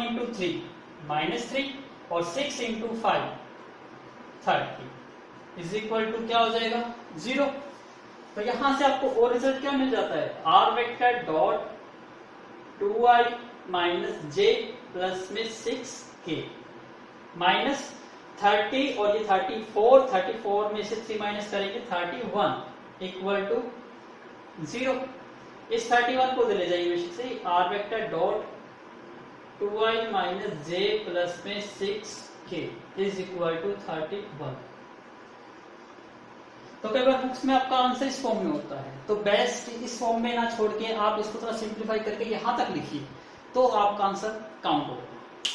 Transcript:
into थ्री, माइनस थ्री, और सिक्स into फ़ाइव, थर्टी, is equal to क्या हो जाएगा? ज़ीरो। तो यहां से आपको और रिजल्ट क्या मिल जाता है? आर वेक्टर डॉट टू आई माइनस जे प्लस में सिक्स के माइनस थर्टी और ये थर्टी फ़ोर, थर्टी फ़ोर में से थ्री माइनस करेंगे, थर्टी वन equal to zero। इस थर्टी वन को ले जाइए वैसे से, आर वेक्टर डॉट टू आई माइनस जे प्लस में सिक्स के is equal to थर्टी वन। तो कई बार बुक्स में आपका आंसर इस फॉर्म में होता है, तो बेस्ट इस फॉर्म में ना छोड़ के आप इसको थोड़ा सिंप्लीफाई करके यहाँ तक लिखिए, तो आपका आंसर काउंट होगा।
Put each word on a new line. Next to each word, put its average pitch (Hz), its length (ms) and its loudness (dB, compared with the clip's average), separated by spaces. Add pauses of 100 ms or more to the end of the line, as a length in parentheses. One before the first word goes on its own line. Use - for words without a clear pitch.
into 233 340 -4
थ्री, 180 140 0 (580)
माइनस 160 420 0
थ्री, 269 140 -2 (480)
और 170 140 2
सिक्स 285 340 -4
into 226 420 -4
फ़ाइव, 190 220 4 (1200)
थर्टी, - 420 0 (760)
is 170 120 -6
equal 220 380 0
to 226 140 -4
क्या 226 120 2
हो 226 120 6
जाएगा? 226 320 0 (360)
ज़ीरो। 269 280 0 (920)
तो 208 60 -2
यहां 247 360 2
से 285 60 4
आपको 269 240 4 (140)
और 247 100 6
रिजल्ट 262 280 2
क्या 277 120 -2
मिल 262 180 2
जाता - 240 0
है? - 320 -4
आर 254 280 8
वेक्टर 240 520 2
डॉट 160 420 2 (1120)
टू 220 260 2
आई 240 180 10 (460)
माइनस 175 540 -2 (100)
जे 208 180 6 (400)
प्लस 185 400 -4
में 220 180 -4
सिक्स - 500 -6 (240)
के 156 180 -4 (960)
माइनस 202 520 2 (460)
थर्टी 214 560 4
और 208 240 2
ये 220 80 -2
थर्टी 208 400 2
फ़ोर, 254 500 8
थर्टी 185 240 2
फ़ोर 208 340 0
में 208 120 -2
से 220 140 -6
थ्री 220 200 -6
माइनस 208 320 -4
करेंगे, 196 320 -2
थर्टी 185 480 -4
वन - 320 2 (400)
equal 190 480 -2
to 233 100 2 (1120)
zero। 254 240 0 (760)
इस 226 200 -2
थर्टी 240 240 4
वन 254 200 4
को 233 120 4
ले 185 180 2
जाइए 175 240 2
वैसे 175 220 -2
से, 240 340 -6
आर 180 240 4
वेक्टर 208 400 -2
डॉट 165 340 0 (1160)
टू 208 240 0
आई 226 260 2
माइनस 180 580 -2
जे 185 180 2 (200)
प्लस 175 400 -2
में 202 220 -4
सिक्स - 520 -6 (280)
के 156 200 -4 (360)
is 190 160 -2
equal 170 420 -2
to 196 160 -2 (100)
थर्टी 165 320 -4 (200)
वन। 131 160 -8 (2250)
तो 220 60 -4
कई 254 140 4
बार 262 200 6
बुक्स 254 220 -4
में 262 100 4
आपका 254 240 4
आंसर 247 280 2
इस - 160 -4
फॉर्म 208 220 0
में 165 80 0
होता - 280 -6
है, - 120 -12 (160)
तो 214 80 2
बेस्ट 208 580 2
इस 240 260 -8
फॉर्म 233 220 2
में 233 140 0
ना 226 140 2
छोड़ 214 220 2
के 226 220 -2
आप 214 260 2
इसको 208 220 -6
थोड़ा 226 140 -2
सिंप्लीफाई 220 440 -4
करके 214 240 -4
यहाँ 214 340 0
तक 208 160 0
लिखिए, 139 320 -6 (480)
तो 254 120 6
आपका 202 380 4
आंसर 196 240 0 (360)
काउंट 160 240 0
होगा। - 240 -10 (420)